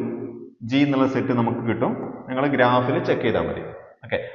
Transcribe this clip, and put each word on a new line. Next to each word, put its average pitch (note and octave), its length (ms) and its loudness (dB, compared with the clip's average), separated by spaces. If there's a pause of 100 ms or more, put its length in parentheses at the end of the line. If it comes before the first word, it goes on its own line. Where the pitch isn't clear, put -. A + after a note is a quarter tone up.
(720)
g C#3 160 4
എന്നുള്ള C3 280 4
സെറ്റ് A#2+ 280 0
നമുക്ക് A#2 280 -2
കിട്ടും. C3+ 240 0 (340)
നിങ്ങൾ C3 180 0 (100)
ഗ്രാഫിൽ B2 420 4 (120)
ചെക്ക് - 160 0
ചെയ്താൽ F2+ 220 2
മതി. - 160 -6 (420)
ഓക്കെ, - 120 -2 (160)